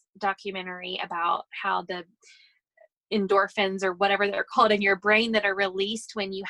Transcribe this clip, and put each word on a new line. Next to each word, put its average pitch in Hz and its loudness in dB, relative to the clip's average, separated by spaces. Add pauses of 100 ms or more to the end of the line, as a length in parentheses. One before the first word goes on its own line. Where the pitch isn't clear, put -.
(200)
documentary 185 -6
about 175 -4 (180)
how 185 0
the 180 -6 (1040)
endorphins 196 2
or 185 0
whatever 196 2
they're 196 -2
called 220 6
in 202 2
your 196 4
brain 214 2
that 208 2
are 196 2
released 196 -2
when 196 -4
you 190 -8